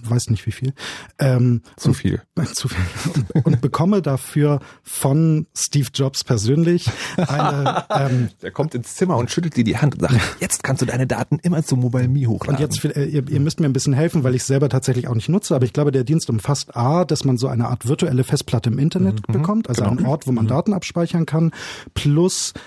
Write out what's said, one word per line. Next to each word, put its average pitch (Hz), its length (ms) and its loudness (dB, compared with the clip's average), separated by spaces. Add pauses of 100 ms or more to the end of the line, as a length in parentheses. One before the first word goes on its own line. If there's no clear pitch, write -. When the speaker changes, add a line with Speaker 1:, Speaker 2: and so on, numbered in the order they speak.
Speaker 1:
weiß 120 280 -2
nicht 110 160 -2
wie - 40 -4
viel. 131 240 -6 (460)
Ähm, 123 420 2 (140)
Speaker 2:
Zu - 140 0
Speaker 1:
und 135 40 4
Speaker 2:
viel. - 280 -2 (140)
Speaker 1:
<laughs> - 160 -2
Zu - 140 -6
viel. 92 180 -2 (500)
Und, 143 120 2
und 127 140 2
bekomme 180 420 2
dafür 147 560 0 (240)
von 156 640 2 (100)
Steve - 380 0
Jobs 135 300 -2
persönlich 147 640 2 (260)
eine, 151 680 0
Speaker 2:
<laughs> - 40 -8
Speaker 1:
ähm, 127 380 2 (140)
Speaker 2:
Der 90 80 -8
kommt 151 240 -4
ins 120 220 -8
Zimmer 180 220 2
und 120 120 0
schüttelt 170 260 -2
dir 123 80 4
die 107 140 2
Hand 147 160 2
und - 60 -6
sagt, - 140 2 (260)
"Jetzt - 240 -4
kannst 131 180 0
du 127 40 0
deine 127 200 0
Daten 127 340 -2
immer 165 220 0
zu - 140 0
MobileMe 127 500 2
hochladen." 113 300 0
Speaker 1:
Und - 40 -2
jetzt, 151 240 -2
äh, 147 200 0
ihr, 147 240 -2
ihr 147 120 0
müsst 151 200 0
mir 165 60 4
ein 139 60 2
bisschen 135 220 2
helfen, 156 300 2
weil 127 100 4
ich 127 80 0
selber 139 260 2
tatsächlich 127 380 0
auch 123 80 -2
nicht 110 140 -2
nutze, 170 260 2
aber 131 100 4
ich 117 80 0
glaube, 147 200 2
der 135 100 2
Dienst 156 260 0
umfasst 135 480 -2
A, 143 280 2
dass 156 200 -2
man 131 140 2
so 120 80 -2
eine 120 220 -2
Art 123 180 -4
virtuelle 139 380 2
Festplatte - 460 -2
im 127 100 -2
Internet 143 480 0
Speaker 2:
Mhm. - 40 0
Speaker 1:
bekommt, 180 360 0
also 117 160 0
Speaker 2:
Genau. 107 120 2
Speaker 1:
einen 127 100 0
Ort, 139 200 -2
wo 131 60 0
man 113 120 2
Speaker 2:
Mhm. 107 40 2
Speaker 1:
Daten 151 240 0
abspeichern 170 540 -2
kann, 160 260 0 (420)
plus 156 600 0 (120)